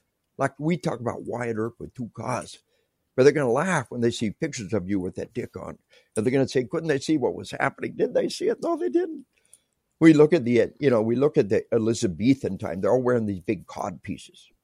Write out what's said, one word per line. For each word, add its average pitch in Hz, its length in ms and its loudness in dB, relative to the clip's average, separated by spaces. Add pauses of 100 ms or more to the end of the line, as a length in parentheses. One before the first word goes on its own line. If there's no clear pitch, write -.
(400)
like 135 200 -2
we 165 180 0
talk 139 220 -4
about 117 280 -6
Wyatt 117 300 -4
Earp 113 200 -4
with 76 160 -14
Two 117 220 -10
Cause. 117 420 -8 (580)
But 127 80 4
they're 147 100 8
gonna 135 180 0
laugh 151 400 0
when 123 100 -6
they 117 80 2
see 113 220 -2
pictures 120 420 -8
of 92 160 -4
you 101 100 0
with 90 180 -6
that - 180 -10
dick 110 200 -8
on. 78 220 -14 (400)
And 107 80 -2
they're 123 60 2
gonna 135 160 2
say, 127 160 0
"Couldn't 165 240 -6
they 139 100 0
see 156 200 0
what 104 180 -2
was 101 160 -14
happening? - 440 -4
Did 202 200 -4
they 165 140 0
see - 180 -6
it?" - 160 -4
No, 330 120 -2
they 330 140 -4
didn't. 330 380 -2 (720)
We 160 140 10
look 151 200 8
at 120 120 2
the, 117 340 4
you 143 100 2
know, 113 140 4
we 117 120 0
look 147 220 2
at 107 120 2
the 104 220 2
Elizabethan 110 880 0
time. 92 240 -6
They're 101 100 2
all 127 100 4
wearing 123 260 0
these 95 140 -6
big 95 260 -4
cod - 340 -10
pieces. - 460 -14 (160)